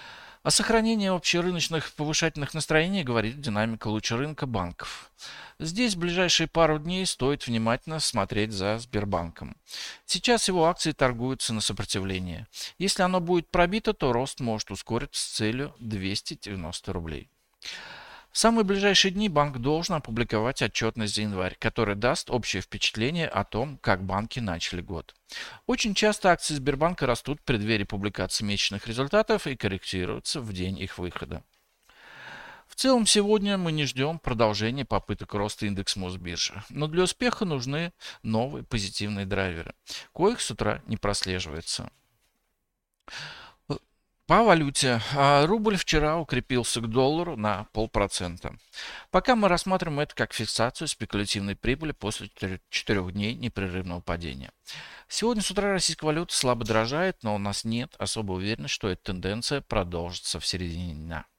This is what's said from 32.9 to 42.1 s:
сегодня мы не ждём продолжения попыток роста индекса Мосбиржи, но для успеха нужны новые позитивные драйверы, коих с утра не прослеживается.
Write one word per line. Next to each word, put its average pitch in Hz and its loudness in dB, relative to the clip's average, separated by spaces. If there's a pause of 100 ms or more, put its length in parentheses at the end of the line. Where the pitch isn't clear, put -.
сегодня 202 4
мы 170 0
не 151 2
ждём 135 0
продолжения 113 2
попыток 101 -4
роста 104 -2
индекса 98 -2
Мосбиржи, 90 -6
но 139 -4
для 165 2
успеха 233 0
нужны 151 -2 (300)
новые 120 0
позитивные 101 -4
драйверы, 95 -2 (400)
коих 202 2
с - -4
утра 104 -2
не 110 -4
прослеживается. 90 -4 (2250)